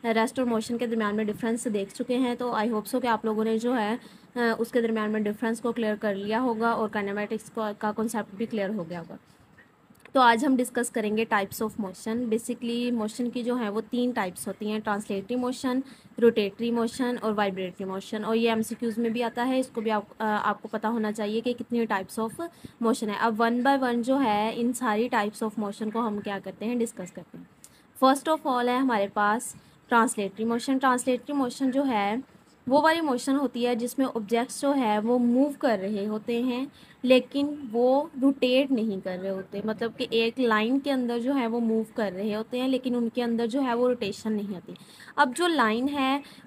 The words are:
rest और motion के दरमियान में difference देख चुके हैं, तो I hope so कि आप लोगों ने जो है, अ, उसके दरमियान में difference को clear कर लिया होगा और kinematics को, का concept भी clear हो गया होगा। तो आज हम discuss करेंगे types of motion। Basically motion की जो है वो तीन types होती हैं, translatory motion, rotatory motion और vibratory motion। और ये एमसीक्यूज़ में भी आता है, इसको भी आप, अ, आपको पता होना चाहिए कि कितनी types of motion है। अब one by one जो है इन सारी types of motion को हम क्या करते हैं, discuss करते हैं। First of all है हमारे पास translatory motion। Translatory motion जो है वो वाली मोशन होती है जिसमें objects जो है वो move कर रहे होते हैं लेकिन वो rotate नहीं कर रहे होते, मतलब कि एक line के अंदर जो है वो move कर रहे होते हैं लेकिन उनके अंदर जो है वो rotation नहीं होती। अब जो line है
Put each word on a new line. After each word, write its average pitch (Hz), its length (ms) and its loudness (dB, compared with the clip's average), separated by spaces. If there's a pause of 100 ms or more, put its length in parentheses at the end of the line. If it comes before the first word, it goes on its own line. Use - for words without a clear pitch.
rest 226 340 2
और 262 60 2
motion 233 320 -2
के 233 100 -2
दरमियान 220 280 0
में 214 100 0
difference 226 420 -2
देख 202 240 -2
चुके 247 240 -4
हैं, 240 220 2
तो 247 140 -4
I 214 180 0
hope 214 180 -2
so 254 140 -2
कि 254 60 0
आप 226 180 2
लोगों 220 180 0
ने 220 160 0
जो 240 140 0
है, 214 260 0 (380)
अ, 233 220 2
उसके 233 220 0
दरमियान 220 280 0
में 214 140 0
difference 226 360 -2
को 240 120 -2
clear 220 240 0
कर 208 200 -2
लिया 202 240 -2
होगा 233 340 0
और 220 160 0
kinematics 208 600 -4
को, 214 240 -4
का 214 180 -4
concept 214 440 -4
भी 226 100 -4
clear 202 240 -2
हो 208 140 -4
गया 170 160 -8
होगा। 165 180 -14 (960)
तो 269 60 4
आज 233 260 6
हम 262 120 4
discuss 240 320 0
करेंगे 214 360 0
types 202 360 -2
of 220 100 -2
motion। 208 460 -6 (120)
Basically 240 640 -2
motion 226 360 -2
की 240 140 -6
जो 240 120 0
है 233 140 -2
वो 214 120 -4
तीन 247 300 0
types 190 360 -4
होती 208 220 -6
हैं, 214 120 -2
translatory 202 540 -4
motion, 254 480 -2 (360)
rotatory 226 520 4
motion 233 460 -2
और 220 160 -2
vibratory 190 520 -2
motion। 196 400 -6
और 220 100 0
ये 226 160 4
एमसीक्यूज़ 220 480 -2
में 226 140 0
भी 240 80 -2
आता 240 220 -2
है, 262 160 2
इसको 254 220 -4
भी 220 80 0
आप, 208 180 0 (120)
अ, - 40 -2
आपको 214 440 0
पता 214 220 -4
होना 220 220 0
चाहिए 214 300 -2
कि 240 120 -2
कितनी 233 340 -2
types 196 320 -4
of 220 120 -2 (520)
motion 233 200 2
है। 208 140 -4
अब 226 200 2
one 233 260 2
by 277 160 4
one 240 240 0
जो 262 140 2
है 220 420 2
इन 240 140 0
सारी 233 360 0
types 214 340 -2
of 220 160 -4
motion 208 340 -4
को 226 60 -2
हम 214 200 -2
क्या 202 200 -6
करते 185 260 -10
हैं, 240 140 -2
discuss 196 320 -4
करते - 260 -18
हैं। 170 100 -18 (560)
First 269 240 6
of 311 200 2
all 247 200 2
है 247 120 2
हमारे 233 280 2
पास 208 480 0 (340)
translatory 220 560 2
motion। 233 320 0
Translatory 254 560 0
motion 262 380 0
जो 269 120 2
है 226 500 0 (360)
वो 277 120 6
वाली 320 200 4
मोशन 269 340 0
होती 254 280 0
है 240 120 2
जिसमें 240 300 0
objects 233 560 -2
जो 277 100 2
है 226 280 2
वो 233 180 2
move 247 360 4
कर 233 260 0
रहे 196 260 -4
होते 214 360 -2
हैं 254 300 -2 (340)
लेकिन 277 640 2
वो 254 480 2
rotate 269 520 4
नहीं 214 300 0
कर 185 180 -6
रहे 190 120 -4
होते, 190 340 -6
मतलब 226 300 -4
कि 254 180 -4
एक 226 260 0
line 233 400 4
के 277 100 -4
अंदर 247 300 0
जो 247 140 0
है 262 140 2
वो 233 120 0
move 220 260 2 (120)
कर 202 160 -2
रहे 202 200 -2
होते 220 260 -4
हैं 254 80 0
लेकिन 254 280 0
उनके 233 260 0
अंदर 233 240 0
जो 240 160 0
है 247 140 0
वो 247 120 2
rotation 226 460 -2
नहीं 208 140 -2
होती। 180 260 -10 (440)
अब 277 160 4
जो 349 140 2
line 247 400 2
है 277 360 0 (240)